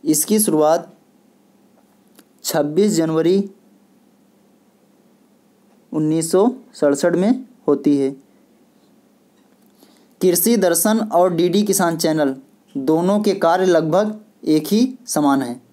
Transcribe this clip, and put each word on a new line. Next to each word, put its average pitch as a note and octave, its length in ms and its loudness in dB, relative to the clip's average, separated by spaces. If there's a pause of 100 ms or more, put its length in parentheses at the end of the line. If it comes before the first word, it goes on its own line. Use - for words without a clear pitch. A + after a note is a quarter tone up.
इसकी D#3+ 340 0
शुरुआत D#3+ 540 0 (1500)
छब्बीस D#3+ 480 0
जनवरी E3 580 0 (2500)
उन्नीस D#3 400 -2
सौ G3 160 4 (260)
सड़सठ D3 400 0
में G#3 300 0 (240)
होती C#3+ 300 2
है। C3+ 120 -2 (2000)
कृषि F#3 360 2
दर्शन F#3 420 2 (120)
और F3+ 240 2
डीडी F3+ 280 0
किसान F3+ 340 -2
चैनल D#3 380 -2 (400)
दोनों E3 460 0
के G#3 160 0
कार्य F3+ 300 2
लगभग F3+ 520 0 (280)
एक D#3 200 0
ही A#3 400 0
समान C#3 360 0
हैं। A#2+ 180 -10 (120)